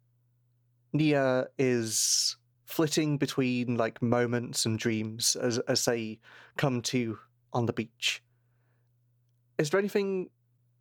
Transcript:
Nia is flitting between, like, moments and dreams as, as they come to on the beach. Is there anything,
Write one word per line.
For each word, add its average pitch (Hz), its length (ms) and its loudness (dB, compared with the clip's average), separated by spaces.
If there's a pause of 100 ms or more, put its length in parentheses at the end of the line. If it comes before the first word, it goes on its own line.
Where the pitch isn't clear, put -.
(920)
Nia 139 540 2 (120)
is 120 800 0 (280)
flitting 151 520 0
between, 123 580 0
like, 117 260 -2
moments 120 640 0
and 110 140 0
dreams 110 560 -2
as, 123 240 0
as 127 260 0
they 113 340 -2 (360)
come 127 280 0
to 117 360 -2 (320)
on 120 140 2
the 117 80 2
beach. - 500 -4 (1300)
Is 156 120 0
there 190 100 2
anything, 196 500 -2 (520)